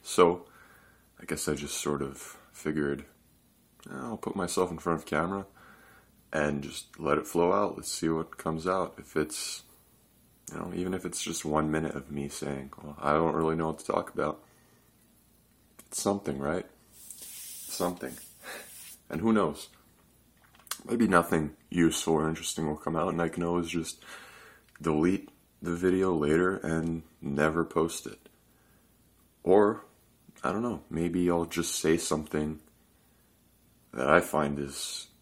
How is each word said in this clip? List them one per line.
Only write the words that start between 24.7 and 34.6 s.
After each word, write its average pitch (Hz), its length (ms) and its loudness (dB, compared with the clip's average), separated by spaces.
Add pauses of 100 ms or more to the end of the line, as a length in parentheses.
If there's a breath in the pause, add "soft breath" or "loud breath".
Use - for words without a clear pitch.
delete 85 480 2 (320)
the 85 140 -2
video 92 380 4
later 82 440 4
and 82 460 -2 (180)
never 76 420 2
post 82 440 -2
it. - 220 -14 (1120 soft breath)
Or, 104 420 6 (580)
I 71 80 2
don't 107 120 -2
know, 113 260 -4
maybe 87 400 2
I'll 85 160 4
just 82 300 -2
say 80 220 4
something 78 640 -2 (1300 soft breath)
that 65 160 0
I 87 120 8
find 73 380 -2
is - 480 -8 (140)